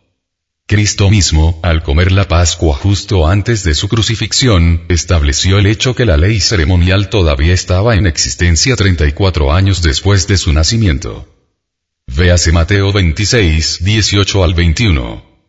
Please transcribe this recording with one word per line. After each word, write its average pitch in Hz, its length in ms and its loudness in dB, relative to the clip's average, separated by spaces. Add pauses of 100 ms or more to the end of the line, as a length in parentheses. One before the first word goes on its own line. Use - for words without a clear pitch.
(680)
Cristo 101 440 0
mismo, 82 520 2
al 80 200 0
comer 82 280 0
la 98 160 2
Pascua 85 480 0
justo 98 540 0
antes 101 360 -2
de 78 100 0
su 101 140 -2
crucifixión, 104 1000 0
estableció 85 720 0
el 98 80 2
hecho 110 280 -2
que 123 120 0
la 78 100 2
ley 98 240 0
ceremonial 92 680 0
todavía 80 420 0
estaba 98 440 0
en 95 100 2
existencia 87 720 0
treinta 90 300 0
y 76 60 0
cuatro 76 400 0
años 92 300 0
después 92 440 0
de 98 120 0
su - 160 0
nacimiento. 80 760 -2 (760)
Véase 85 480 0
Mateo 98 400 0
veintiséis, 90 880 0
dieciocho 101 600 0
al 87 120 0
veintiuno. 80 680 -2 (240)